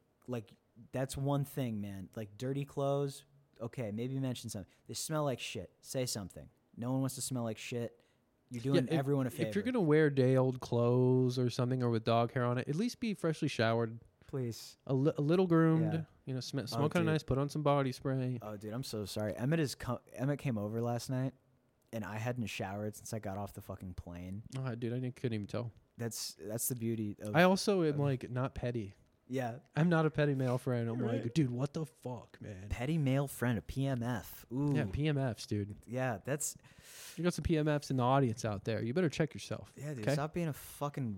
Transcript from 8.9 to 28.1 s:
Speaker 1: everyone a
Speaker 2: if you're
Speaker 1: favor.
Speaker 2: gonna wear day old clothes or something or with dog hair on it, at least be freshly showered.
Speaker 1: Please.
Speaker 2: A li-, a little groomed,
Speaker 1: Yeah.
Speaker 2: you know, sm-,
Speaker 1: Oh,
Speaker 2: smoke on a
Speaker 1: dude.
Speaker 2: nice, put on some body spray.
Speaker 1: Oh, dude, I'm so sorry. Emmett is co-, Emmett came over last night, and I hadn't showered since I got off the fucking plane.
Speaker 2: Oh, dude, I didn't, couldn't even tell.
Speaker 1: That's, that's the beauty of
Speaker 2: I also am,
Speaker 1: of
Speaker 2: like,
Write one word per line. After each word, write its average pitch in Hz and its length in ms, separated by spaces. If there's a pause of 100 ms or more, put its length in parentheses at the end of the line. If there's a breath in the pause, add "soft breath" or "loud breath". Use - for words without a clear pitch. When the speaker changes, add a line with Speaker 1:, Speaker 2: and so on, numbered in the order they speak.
Speaker 1:
everyone 139 320
a - 20
Speaker 2:
if - 120
you're - 140
Speaker 1:
favor. 208 80 (100)
Speaker 2:
gonna 247 100
wear 151 280
day 131 260
old 131 240
clothes 127 800
or 123 100
something 127 320
or 123 80
with 113 140
dog 117 300
hair 127 120
on 120 140
it, - 80
at 147 80
least 233 240
be 226 160
freshly 160 320
showered. 113 500 (300)
Speaker 1:
Please. 120 580
Speaker 2:
A - 80
li-, 139 240
a 151 40
little 175 260
groomed, 160 460
Speaker 1:
Yeah. 165 80 (240)
Speaker 2:
you 135 100
know, 127 60
sm-, - 180
Speaker 1:
Oh, 101 60
Speaker 2:
smoke 139 300
on 175 60
a 165 40
Speaker 1:
dude. 160 80
Speaker 2:
nice, 156 100
put 127 160
on 143 100
some 151 140
body 143 280
spray. 127 520
Speaker 1:
Oh, 107 140
dude, 104 160
I'm 127 100
so 107 220
sorry. 104 320
Emmett 143 240
is 127 140
co-, - 260 (120)
Emmett 135 260
came 123 200
over 107 220
last 120 280
night, 131 240 (600)
and 110 100
I 101 140
hadn't 120 300
showered 104 480
since - 180
I 110 60
got 98 180
off 101 160
the 101 80
fucking 92 340
plane. 90 480 (160)
Speaker 2:
Oh, 131 160
dude, 117 180
I 123 60
didn't, 127 160
couldn't 120 200
even 104 120
tell. 110 240 (260)
Speaker 1:
That's, - 380 (100)
that's 107 220
the 131 80
beauty 113 460
of 107 140
Speaker 2:
I 165 80
also 190 400
am, 156 100
Speaker 1:
of 147 60
Speaker 2:
like, 139 300